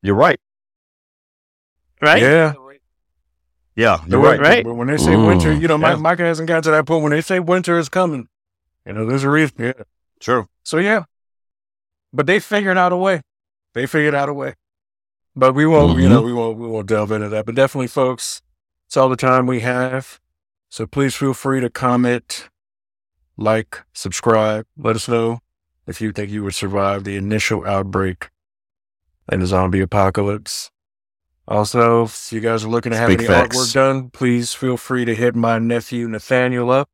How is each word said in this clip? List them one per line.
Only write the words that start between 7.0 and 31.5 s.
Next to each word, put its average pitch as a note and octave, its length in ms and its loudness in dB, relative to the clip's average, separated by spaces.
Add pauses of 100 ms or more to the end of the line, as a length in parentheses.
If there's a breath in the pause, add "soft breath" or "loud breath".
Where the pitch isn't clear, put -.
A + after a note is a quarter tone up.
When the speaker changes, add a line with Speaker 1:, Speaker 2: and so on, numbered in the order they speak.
Speaker 3:
When D3+ 100 2
they D#3 100 0
say F#3 180 -2
winter F3 380 0
is D#3 100 -4
coming, D#3+ 400 -2 (560)
you G2 80 -14
know, G#2+ 140 -4
there's C3+ 180 -2
a C#3 60 2
reason. D3+ 280 2
Yeah. B2 140 -4 (480)
Speaker 1:
True. A#2 260 -2 (160)
Speaker 3:
So, - 140 -6
yeah. G3 280 0 (1080)
But C3+ 140 -2
they F#3 120 2
figured G3 380 -2
out F3+ 160 2
a F3+ 60 -2
way. F#3 240 -2 (500)
They B2 140 -4
figured D3+ 280 0
out C#3 140 -2
a C#3+ 60 -6
way. C3+ 220 -10 (760)
But C3 200 4
we D3 100 2
won't, D#3 340 6
you F2 60 4
Speaker 4:
Mm-hmm. F#2+ 80 8
Speaker 3:
know, A#2 100 6
we A#2+ 120 -2
won't, A2+ 240 -4
we A#2 100 -10
won't A2 180 -6
delve G#2+ 260 0
into G#2 180 -4
that. G#2+ 160 -4
But A2+ 80 -8
definitely, C3 320 2
folks, B2+ 560 -4 (460)
it's - 100 -4
all C3 100 4
the B2+ 80 0
time B2+ 300 2
we B2+ 140 -2
have. B2+ 600 -6 (480)
So - 180 -10
please C#3 280 -2
feel C3+ 180 -2
free C3+ 280 -2
to B2 100 -4
comment, B2 800 -2 (880)
like, A2 420 -2 (140)
subscribe. G#2+ 720 -2 (100)
Let A2+ 200 -2
us - 120 -8
know A#2 300 0 (480)
if F#2 160 -10
you G#2+ 100 -6
think G2+ 180 -8
you G#2 140 -8
would G2 100 -6
survive G2 500 -2
the G2 120 -6
initial G#2 500 -2
outbreak G2 640 -4 (1000)
and F#2+ 100 0
the F2+ 60 -2
zombie F#2 340 0
apocalypse. G2+ 880 -2 (800)
Also, A#2 560 2